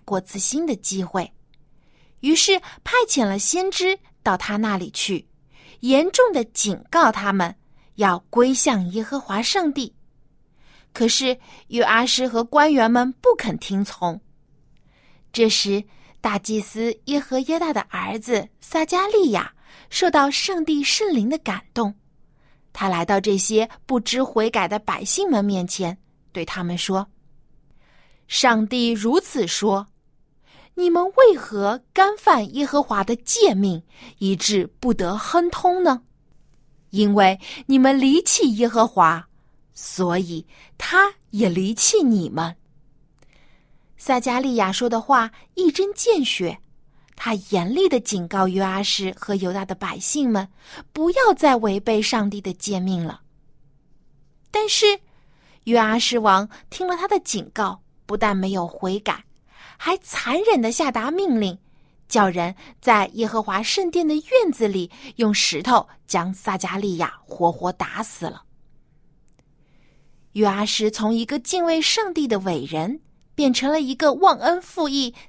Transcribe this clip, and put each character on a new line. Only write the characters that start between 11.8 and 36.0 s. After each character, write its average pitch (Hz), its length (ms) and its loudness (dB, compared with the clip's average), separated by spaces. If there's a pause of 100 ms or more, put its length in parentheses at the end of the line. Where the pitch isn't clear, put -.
阿 226 220 4
施 254 200 0
和 233 160 -2
官 294 300 4
员 240 180 4
们 240 240 2
不 - 220 2
肯 - 220 -4
听 196 260 -4
从。 175 380 -6 (1120)
这 226 160 4
时， 202 340 0 (380)
大 208 180 -2
祭 214 220 -4
司 220 440 -2
耶 285 140 0
和 262 200 -4
耶 320 200 -2
大 320 140 -2
的 214 160 -4
儿 190 280 -6
子 220 300 -2 (140)
撒 320 240 -2
加 359 220 0
利 415 240 4
亚 - 220 -2 (360)
受 - 200 0
到 285 220 4
上 349 320 -2
帝 302 180 0
圣 381 320 0
灵 220 140 2
的 294 120 -2
感 196 220 -6 (120)
动， 208 200 -2 (800)
他 - 160 -4
来 175 160 0
到 196 160 2
这 196 180 2
些 214 320 0 (160)
不 254 140 0
知 247 240 -2
悔 220 260 0
改 196 200 -2
的 208 100 -4
百 - 240 -6
姓 370 260 0
们 220 140 2
面 190 240 -2
前， 185 300 -6 (340)
对 170 140 -8
他 - 180 -8
们 175 140 -4
说 190 280 -4 (1200)
：“上 226 400 2
帝 240 220 0
如 233 300 0
此 247 260 -2
说， 196 400 -2 (880)
你 359 160 0
们 339 220 2
为 453 260 6
何 214 420 -4 (140)
干 403 240 2
犯 226 380 2
耶 285 100 -2
和 285 160 0
华 208 220 -2
的 233 140 -4
诫 403 360 2
命， 190 300 0 (340)
以 190 180 0
致 190 300 0 (140)
不 247 120 0
得 196 240 -2
亨 339 360 0
通 359 320 0
呢？ 262 180 2 (880)